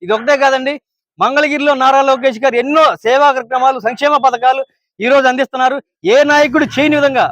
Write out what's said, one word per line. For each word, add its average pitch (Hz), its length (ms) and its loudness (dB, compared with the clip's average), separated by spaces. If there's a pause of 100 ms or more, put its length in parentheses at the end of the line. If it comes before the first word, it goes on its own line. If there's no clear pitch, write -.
ఇది 175 100 -4
ఒకటే 233 240 -2
కాదండి, 269 380 -2 (440)
మంగళగిరిలో 285 560 0
నారా 269 280 2
లోకేష్ 262 380 0
గారు 254 160 0
ఎన్నో 285 280 0 (120)
సేవా 269 320 2
కార్యక్రమాలు, 254 520 -2
సంక్షేమ 262 360 -2
పథకాలు 254 460 0 (380)
ఈ 208 80 -4
రోజు 269 200 2
అందిస్తున్నారు. 262 480 -2 (280)
ఏ 202 180 2
నాయకుడు 294 440 2
చేయని 294 300 -2
విధంగా 269 360 0